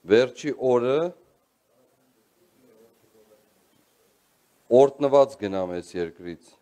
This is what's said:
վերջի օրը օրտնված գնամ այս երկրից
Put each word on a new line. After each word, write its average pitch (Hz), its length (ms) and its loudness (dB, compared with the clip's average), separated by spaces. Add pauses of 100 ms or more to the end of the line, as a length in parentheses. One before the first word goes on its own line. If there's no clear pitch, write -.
վերջի 123 480 0 (180)
օրը 123 260 0 (3750)
օրտնված 139 680 2
գնամ 95 360 -6
այս 87 200 -10
երկրից 87 580 -12 (100)